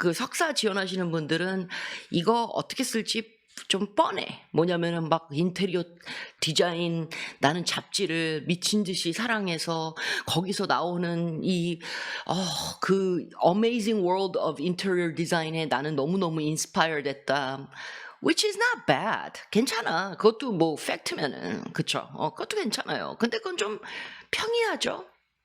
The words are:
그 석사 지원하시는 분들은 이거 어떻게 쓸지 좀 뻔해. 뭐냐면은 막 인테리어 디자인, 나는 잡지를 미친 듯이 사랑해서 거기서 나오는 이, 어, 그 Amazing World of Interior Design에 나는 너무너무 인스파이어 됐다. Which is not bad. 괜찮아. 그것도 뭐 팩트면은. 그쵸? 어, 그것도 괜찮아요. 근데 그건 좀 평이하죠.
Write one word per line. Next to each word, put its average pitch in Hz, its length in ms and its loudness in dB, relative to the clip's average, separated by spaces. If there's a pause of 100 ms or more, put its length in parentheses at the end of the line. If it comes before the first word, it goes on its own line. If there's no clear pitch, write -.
그 170 140 4
석사 240 400 0
지원하시는 190 560 0
분들은 170 580 0 (420)
이거 226 340 4
어떻게 - 400 -4
쓸지 - 540 -4 (300)
좀 196 260 0
뻔해. - 560 0
뭐냐면은 170 600 2
막 160 200 2
인테리어 180 540 0 (560)
디자인, 170 720 2 (280)
나는 165 280 2
잡지를 160 800 -2
미친 180 360 2
듯이 170 300 -2
사랑해서 170 840 -2 (300)
거기서 185 400 0
나오는 170 800 0
이, 170 380 0 (440)
어, - 100 0 (460)
그 185 480 2 (180)
Amazing 220 560 4
World 180 360 2
of 139 240 0
Interior 180 520 2
Design에 160 520 0
나는 139 300 0
너무너무 160 440 2
인스파이어 156 640 0
됐다. 135 640 -2 (560)
Which 330 220 4
is 403 100 -2
not 453 300 2
bad. 135 520 0 (120)
괜찮아. 196 640 0
그것도 226 360 4
뭐 160 240 4
팩트면은. 123 960 -4
그쵸? - 400 -2
어, 151 160 -2
그것도 - 260 -6
괜찮아요. 147 600 -4
근데 233 180 0
그건 359 220 -6
좀 208 200 -2 (520)
평이하죠. 440 760 0 (380)